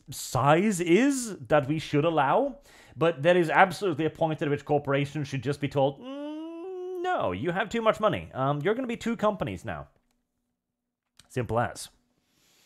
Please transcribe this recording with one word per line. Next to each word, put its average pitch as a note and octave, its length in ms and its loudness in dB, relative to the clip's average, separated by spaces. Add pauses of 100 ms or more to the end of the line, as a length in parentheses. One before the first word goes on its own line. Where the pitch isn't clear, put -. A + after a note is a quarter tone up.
(100)
size D#3+ 680 2
is A3+ 560 2 (100)
that D3 220 2
we D#3 100 -2
should D3 260 0
allow, E3+ 540 2 (380)
but D3+ 260 0
there F3 140 6
is E3 140 4
absolutely E3 540 4
a D3+ 60 2
point D#3 320 -2
at D3+ 80 0
which C#3+ 140 -2
corporations C#3+ 640 0
should C#3+ 140 -4
just C#3 180 -2
be C#3+ 80 -2
told, C#3+ 320 0
"Mm, E4 1000 -10
no, F4 300 -2
you B2 200 -4
have G3 160 -2
too A3+ 140 -4
much A3 180 2
money. B2 340 0
Um, C#3 280 -2
you're F#3+ 120 2
gonna B3+ 120 -6
be A#3 100 -6
two A#3 200 -4
companies F3 480 -4
now." D2 240 -10 (1400)
Simple A2+ 320 -2
as. - 280 -6 (760)